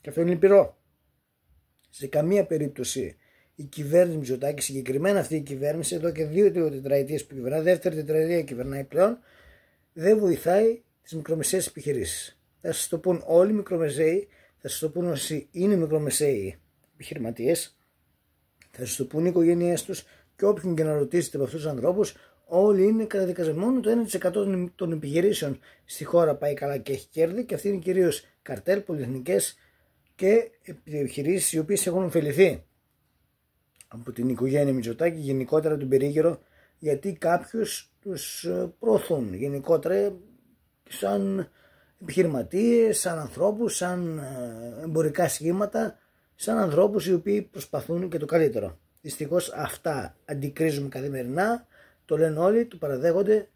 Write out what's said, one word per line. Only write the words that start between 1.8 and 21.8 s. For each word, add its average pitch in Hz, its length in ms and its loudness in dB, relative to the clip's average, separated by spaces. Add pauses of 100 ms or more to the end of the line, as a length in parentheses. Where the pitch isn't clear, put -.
Σε - 160 -14
καμία 175 400 2
περίπτωση 135 720 -4 (380)
η - 80 -16
κυβέρνηση 156 560 2
Μητσοτάκη, 135 440 -4
συγκεκριμένα 143 580 0
αυτή 156 160 -4
η 151 40 -2
κυβέρνηση, 147 540 -4
εδώ 170 160 -2
και 156 140 -4
δύο 165 460 2
τετραετίες 139 560 -2
που - 80 -20
κυβερνά, 135 260 -2
δεύτερη 180 340 2
τετραετία 156 480 0
κυβερνάει 135 420 -8
πλέον, 196 340 2 (760)
δεν 196 260 4
βοηθάει 202 640 2 (200)
τις - 120 -18
μικρομεσαίες 165 520 -2
επιχειρήσεις. - 760 -6 (200)
Θα 165 120 -4
σας - 160 -4
το 170 100 -4
πούν 170 280 0
όλοι 180 240 6
οι 214 40 2
μικρομεσαίοι, 165 760 0 (280)
θα - 120 -12
σας - 100 -8
το 156 120 -4
πούν 175 200 -2
όσοι 143 400 -6
είναι 196 260 2
μικρομεσαίοι 147 840 0 (360)
επιχειρηματίες, 117 840 -4 (920)
θα 123 160 -12
σας 107 100 -6
το 131 80 -2
πούν 151 200 -2
οι 180 40 4
οικογένειές 175 560 2
τους - 200 -10 (320)
και - 80 -2
όποιον 185 300 2
και 156 100 2
να 151 100 0
ρωτήσετε 151 420 -2
από 139 100 0
αυτούς 147 160 -8
τους 151 80 -4
ανθρώπους, 165 440 0 (320)